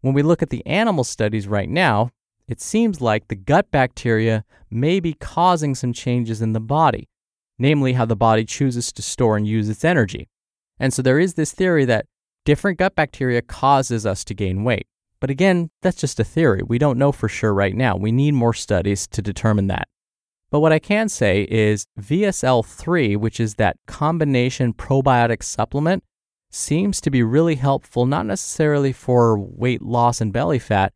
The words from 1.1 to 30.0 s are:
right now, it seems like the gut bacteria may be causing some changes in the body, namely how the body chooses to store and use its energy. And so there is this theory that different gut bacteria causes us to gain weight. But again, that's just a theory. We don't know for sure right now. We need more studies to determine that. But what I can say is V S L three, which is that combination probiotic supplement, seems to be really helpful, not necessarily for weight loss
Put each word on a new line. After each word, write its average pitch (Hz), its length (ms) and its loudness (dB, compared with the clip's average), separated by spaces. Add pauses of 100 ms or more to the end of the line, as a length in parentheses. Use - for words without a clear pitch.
right 101 220 -2
now, 123 420 2 (360)
it - 140 -10
seems 214 400 -2
like 110 260 0
the - 80 -6
gut 143 360 0
bacteria 113 760 0 (240)
may 147 300 0
be 165 140 -4
causing 165 640 0
some 123 180 -4
changes 117 480 -4
in 110 120 -2
the 110 60 -2
body, 120 500 0 (500)
namely 135 340 2
how 123 120 2
the 110 100 0
body 110 300 2
chooses 120 480 -4
to - 80 -14
store 110 340 0
and 104 120 0
use 107 200 0
its 107 160 -6
energy. 151 460 0 (500)
And 131 140 -2
so - 80 -4
there 131 180 4
is 180 140 0
this 156 180 -2
theory 170 340 2
that 117 200 0 (400)
different 160 340 0
gut 190 160 0
bacteria 127 460 0
causes 131 640 0
us 92 200 -2
to - 80 -10
gain 95 300 -2
weight. 117 240 -2 (320)
But 131 100 -4
again, 170 420 0 (100)
that's 180 180 -2
just - 200 -4
a 117 40 2
theory. 135 380 2
We 117 160 -2
don't 135 220 0
know 143 120 2
for - 160 -4
sure 107 260 0
right 98 220 0
now. 113 200 0
We 101 160 -2
need 143 220 2
more 117 200 2
studies 98 540 -2
to - 140 -8
determine 104 460 0
that. - 200 -4 (640)
But 147 80 2
what 156 140 4
I 156 60 2
can 208 300 0
say 101 400 0
is 107 380 0 (100)
V 139 280 -2
S 190 180 -2
L 127 180 2
three, 139 540 -2
which 107 240 -4
is 110 160 -2
that 101 220 0 (100)
combination 135 840 0
probiotic 127 680 2
supplement, 151 640 -2 (480)
seems 185 500 -2
to - 80 -2
be 127 140 2
really 151 320 2
helpful, 131 500 -2
not 151 200 -2
necessarily 147 680 -2
for 117 460 2
weight 113 420 -4
loss 120 400 0